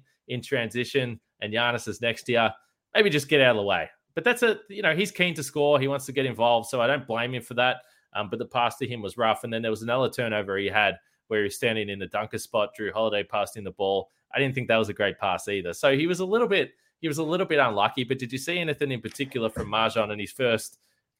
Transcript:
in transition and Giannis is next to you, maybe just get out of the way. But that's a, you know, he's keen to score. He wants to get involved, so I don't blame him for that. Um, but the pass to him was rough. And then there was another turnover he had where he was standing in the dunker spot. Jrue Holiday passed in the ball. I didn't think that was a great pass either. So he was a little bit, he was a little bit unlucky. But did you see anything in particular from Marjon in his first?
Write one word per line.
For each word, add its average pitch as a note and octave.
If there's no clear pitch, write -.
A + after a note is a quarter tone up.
in B2
transition A#2+
and G#2+
Giannis A#2
is G2
next A#2
to -
you, A#2
maybe G#3
just D3
get D3+
out B2+
of A2+
the G#2
way. F2+
But D#3+
that's A#3+
a, A3+
you G3+
know, D#3+
he's G3
keen F3+
to D3+
score. D3
He C3+
wants C#3
to C#3
get C3
involved, A#2
so B2+
I A#2
don't C3+
blame A#2
him A#2+
for -
that. B2
Um, G2+
but A2+
the A2+
pass A#2
to B2+
him A#2
was G2
rough. A2
And A#2
then A2+
there A2+
was G#2+
another A#2+
turnover G#2+
he G2
had G2
where G#2+
he -
was G2
standing A2
in G2
the F#2+
dunker G#2+
spot. G#2
Jrue G2+
Holiday G#2
passed G2+
in G#2
the F#2
ball. G2
I -
didn't C3+
think A#2+
that A2+
was G#2+
a G#2
great G2
pass F#2+
either. F#2
So C#3
he D#3
was F3
a F#3
little A3
bit, F3+
he E3
was C#3+
a D#3+
little F3
bit D#3
unlucky. A2
But C3
did B2
you C3
see E3+
anything D3+
in A#2
particular A#2
from A2
Marjon A2
in G#2
his G2
first? A#2